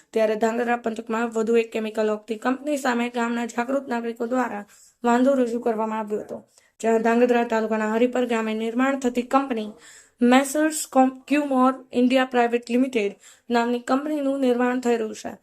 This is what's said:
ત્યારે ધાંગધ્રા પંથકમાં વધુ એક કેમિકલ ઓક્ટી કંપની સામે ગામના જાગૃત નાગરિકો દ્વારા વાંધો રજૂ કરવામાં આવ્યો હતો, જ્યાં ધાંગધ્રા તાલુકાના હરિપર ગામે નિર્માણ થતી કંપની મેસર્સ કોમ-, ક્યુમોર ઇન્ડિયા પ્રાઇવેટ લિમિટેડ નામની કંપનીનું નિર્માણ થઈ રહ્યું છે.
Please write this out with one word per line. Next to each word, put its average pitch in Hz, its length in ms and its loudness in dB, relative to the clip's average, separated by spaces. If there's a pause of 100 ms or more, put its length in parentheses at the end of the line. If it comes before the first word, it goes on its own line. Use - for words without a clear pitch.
(100)
ત્યારે 220 260 2
ધાંગધ્રા 226 400 0
પંથકમાં 226 540 -4
વધુ 220 260 0
એક 226 160 2
કેમિકલ 220 380 -2
ઓક્ટી 214 280 -6
કંપની 262 380 -2
સામે 247 320 -2
ગામના 240 380 -4
જાગૃત 262 420 -4
નાગરિકો 233 380 -4
દ્વારા 226 380 -4 (400)
વાંધો 247 300 4
રજૂ 240 260 0
કરવામાં 220 380 -2
આવ્યો 214 220 -6
હતો, - 160 -12 (440)
જ્યાં 220 220 2
ધાંગધ્રા 233 420 4
તાલુકાના 220 500 -2
હરિપર 247 320 2
ગામે 226 280 -2
નિર્માણ 240 460 -2
થતી 247 260 -2
કંપની 254 440 -2 (500)
મેસર્સ 277 680 4
કોમ-, 262 400 2
ક્યુમોર 269 480 2 (180)
ઇન્ડિયા 254 320 4
પ્રાઇવેટ 240 460 0
લિમિટેડ 240 420 0 (380)
નામની 240 280 0
કંપનીનું 277 600 -2
નિર્માણ 247 400 2
થઈ 240 160 2
રહ્યું 220 180 -6
છે. - 180 -12 (100)